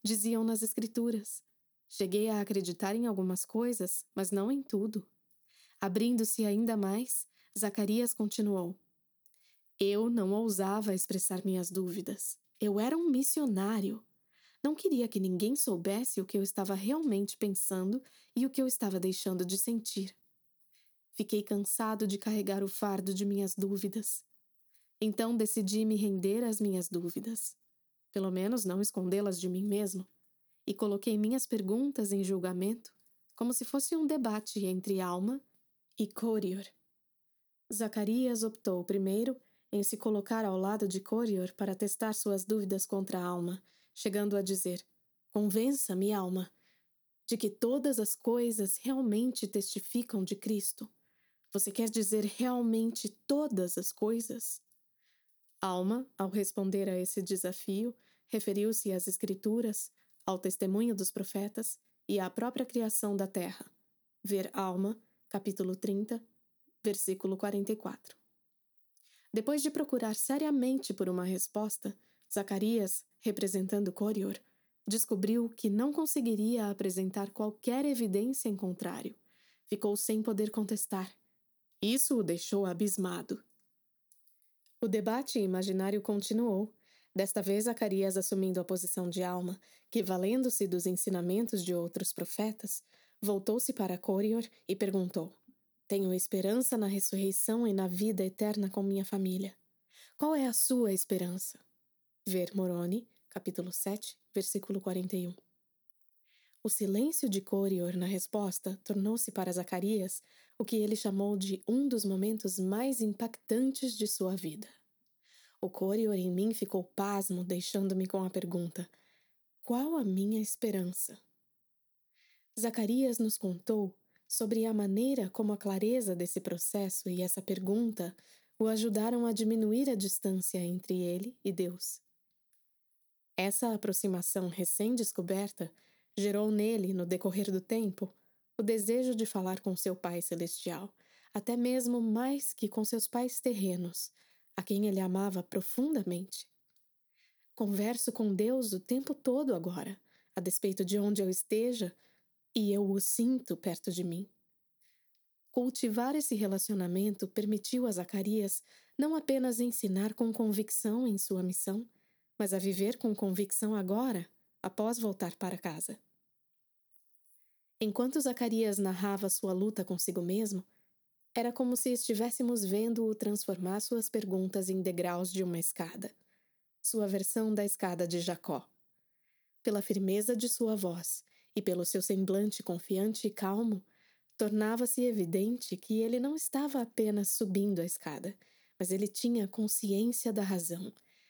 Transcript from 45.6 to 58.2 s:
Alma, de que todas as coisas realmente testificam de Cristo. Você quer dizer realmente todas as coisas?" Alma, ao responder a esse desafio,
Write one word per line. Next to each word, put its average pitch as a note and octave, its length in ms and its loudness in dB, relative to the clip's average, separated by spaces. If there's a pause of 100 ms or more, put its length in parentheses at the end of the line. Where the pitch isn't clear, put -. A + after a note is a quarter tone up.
Alma, F#3 400 -2 (720)
de A3 120 -2
que A3 100 2
todas B3 500 2
as G#3+ 160 0
coisas A#3 640 0
realmente A#3+ 720 0
testificam G3+ 760 -2
de G3 140 -2
Cristo. G#3 500 -2 (680)
Você G3 200 0
quer A3+ 160 2
dizer G#3+ 360 2
realmente A#3 840 2 (180)
todas B3+ 520 2
as F3+ 120 -2
coisas?" A3+ 720 -2 (1000)
Alma, G3 480 0 (120)
ao G3 100 0
responder G3 580 0
a F#3 120 0
esse F#3 240 -2
desafio, F#3+ 720 -2 (320)